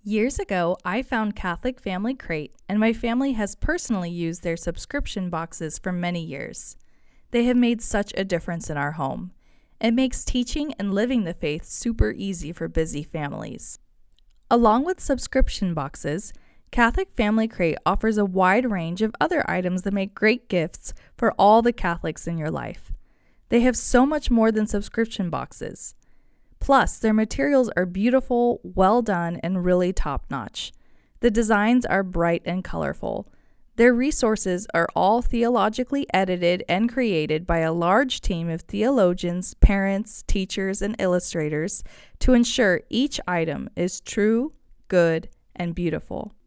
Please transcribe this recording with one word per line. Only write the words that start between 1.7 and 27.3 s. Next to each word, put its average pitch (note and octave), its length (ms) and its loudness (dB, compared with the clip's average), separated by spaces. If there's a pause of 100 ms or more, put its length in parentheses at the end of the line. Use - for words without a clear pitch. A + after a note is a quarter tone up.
Family G3+ 320 -4
Crate, D#3 420 -8 (140)
and G3+ 100 0
my A3+ 140 4
family B3 400 -2
has G#3+ 220 -4
personally G3+ 560 -2
used E3+ 320 -6
their E3 160 -4
subscription F3+ 720 -6
boxes D#3+ 480 -6
for F#3 140 -6
many F3 300 -4
years. - 540 -10 (540)
They A#3+ 140 2
have B3 120 2
made A#3+ 240 4
such G#3 380 -2
a G3 60 -2
difference E3+ 440 -4
in D#3 80 -4
our C#3+ 160 -2
home. C#3 400 -6 (480)
It A3+ 140 2
makes C4 320 0
teaching C#4 520 -2
and G3 140 -2
living A3+ 320 0
the E3+ 80 -4
faith D3+ 320 -4
super A2+ 480 -2
easy F3 400 -8
for E3 160 -8
busy D#3+ 360 -2
families. - 760 -10 (720)
Along A#3 340 6
with F4+ 160 -2
subscription - 720 0
boxes, D3+ 600 -6 (360)
Catholic B3 460 2
Family A3 320 2
Crate E3+ 380 -2
offers G#3+ 320 2
a G3+ 80 2
wide F#3+ 440 2
range F3 300 -4
of G#3+ 220 0
other E4 280 0
items F3+ 340 -2
that G3+ 100 0
make G3 200 -2
great A3+ 360 2
gifts - 420 -2 (240)
for - 220 0
all G#3+ 240 8
the A#3+ 100 2
Catholics E3+ 540 -4
in E3+ 100 -4
your D#3 140 -4
life. A#2 420 -8 (580)
They A#3 100 6
have A#3+ 180 4
so B3+ 260 6
much D4 260 0
more A3+ 220 4
than G#3+ 140 0
subscription G#3 640 -4
boxes. - 640 -8 (680)
Plus, - 380 2
their A3 160 2
materials C4 640 2